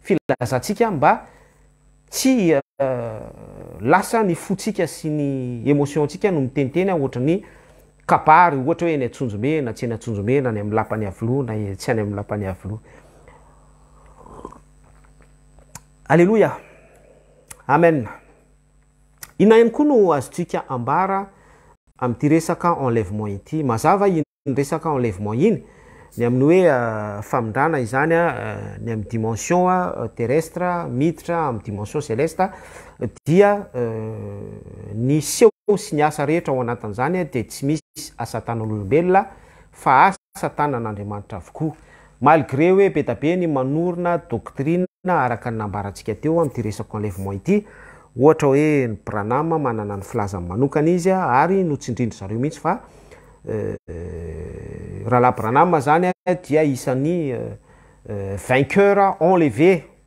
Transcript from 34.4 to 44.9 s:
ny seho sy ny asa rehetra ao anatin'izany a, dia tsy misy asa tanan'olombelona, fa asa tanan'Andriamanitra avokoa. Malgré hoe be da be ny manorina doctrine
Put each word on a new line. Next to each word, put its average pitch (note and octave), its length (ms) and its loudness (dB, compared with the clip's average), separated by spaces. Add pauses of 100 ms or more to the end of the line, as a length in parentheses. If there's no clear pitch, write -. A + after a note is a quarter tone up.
ny C3 260 2
seho - 560 4
sy - 200 -6
ny D3 100 4
asa D3+ 180 0
rehetra D#3 300 0
ao B2+ 100 0
anatin'izany A#2+ 560 -4
a, F3 40 -2
dia B2 200 -4
tsy - 240 -8
misy - 480 -6
asa A2+ 240 -8
tanan'olombelona, A2+ 840 0 (460)
fa C3+ 260 2 (100)
asa - 480 -6
tanan'Andriamanitra G#2 840 -6
avokoa. - 340 -8 (480)
Malgré D3+ 480 4
hoe G3 160 4
be D3+ 160 0
da A#2+ 100 -2
be D3+ 220 0
ny F3 160 0
manorina E3+ 640 -2 (140)
doctrine D#3+ 560 -4 (180)